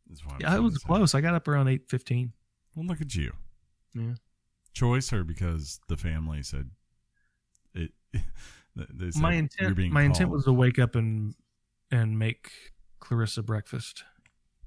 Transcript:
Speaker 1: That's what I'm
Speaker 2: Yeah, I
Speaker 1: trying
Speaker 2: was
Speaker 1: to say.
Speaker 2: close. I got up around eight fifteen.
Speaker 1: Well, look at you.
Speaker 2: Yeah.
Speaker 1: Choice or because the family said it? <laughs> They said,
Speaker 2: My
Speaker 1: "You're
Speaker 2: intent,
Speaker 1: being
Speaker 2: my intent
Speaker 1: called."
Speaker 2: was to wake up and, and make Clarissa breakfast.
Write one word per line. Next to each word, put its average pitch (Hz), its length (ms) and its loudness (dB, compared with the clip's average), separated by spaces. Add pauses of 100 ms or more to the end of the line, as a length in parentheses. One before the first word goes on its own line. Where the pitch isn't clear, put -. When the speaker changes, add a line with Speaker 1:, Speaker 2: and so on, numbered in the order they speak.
Speaker 1:
That's 73 160 -18
what 69 100 -12
I'm 95 60 -10
Speaker 2:
Yeah, - 80 -2
I 175 60 4
Speaker 1:
trying 226 100 4
Speaker 2:
was 196 100 2
Speaker 1:
to 139 60 -4
say. - 80 -14
Speaker 2:
close. 180 260 6
I 139 60 2
got 170 140 2
up 165 120 -2
around 139 220 4
eight 131 200 0
fifteen. 123 440 -2 (420)
Speaker 1:
Well, 156 100 -8
look 175 160 -4
at 135 140 -6
you. 69 160 -2 (640)
Speaker 2:
Yeah. 117 200 -6 (580)
Speaker 1:
Choice 127 400 2
or 101 100 2
because 80 640 -4
the 80 100 -2
family 80 460 -4
said 69 280 -8 (1040)
it? 82 160 -6 (200)
<laughs> - 100 -2 (520)
They 92 380 -6
said, 151 100 0
Speaker 2:
My 165 80 4
Speaker 1:
"You're 170 80 2
Speaker 2:
intent, 185 380 -2
Speaker 1:
being 92 160 2
Speaker 2:
my 143 100 4
intent 160 280 4
Speaker 1:
called." - 80 -2
Speaker 2:
was 135 80 0
to 131 60 6
wake 123 280 4
up 120 160 2
and, 110 400 -2 (560)
and 110 260 2
make 113 320 -4 (480)
Clarissa 113 460 -2
breakfast. 110 580 -8 (640)